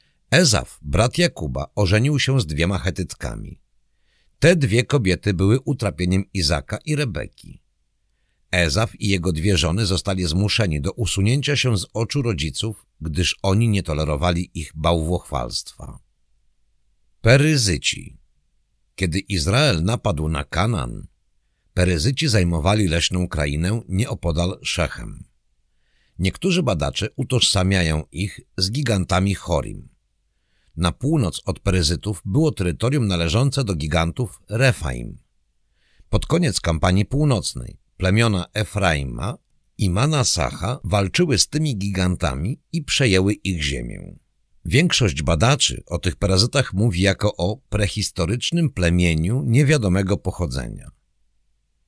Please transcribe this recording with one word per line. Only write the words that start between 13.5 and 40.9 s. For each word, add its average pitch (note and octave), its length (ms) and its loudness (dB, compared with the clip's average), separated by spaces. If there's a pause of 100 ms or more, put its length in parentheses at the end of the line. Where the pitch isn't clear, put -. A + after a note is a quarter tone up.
nie G2 140 2
tolerowali D#2 720 0
ich - 220 -8
bałwochwalstwa. D#2 1200 -4 (1200)
Peryzyci. B2 960 2 (800)
Kiedy F2+ 240 0
Izrael F#2+ 640 0
napadł E2+ 460 -2
na D2 140 -2
Kanaan, C#2 640 -4 (680)
Peryzyci F2+ 540 0
zajmowali F#2 600 2
leśną E2+ 400 0
krainę D#2 640 -2
nieopodal F2+ 720 -2
Szechem. A1 600 -6 (960)
Niektórzy E3 440 0
badacze F2+ 520 -2
utożsamiają F#2 960 2
ich G2 280 -6 (180)
z G2+ 140 0
gigantami G2+ 640 0
Chorim. C2 540 -4 (840)
Na E2+ 160 0
północ B2+ 540 0
od F#2 140 -4
Peryzytów F2+ 640 0
było C#3 260 2
terytorium G#2+ 560 0
należące G2 560 0
do G2 120 -2
gigantów E2 720 -2
Refaim. E2 680 -2 (920)
Pod - 160 0
koniec D#3+ 360 0
kampanii F#2 440 2
północnej G#2 720 -2 (180)
plemiona G2 560 2
Efraima D#2+ 840 -2 (400)
i F#2+ 120 0
Manasacha A2 920 -2
walczyły G#2+ 540 0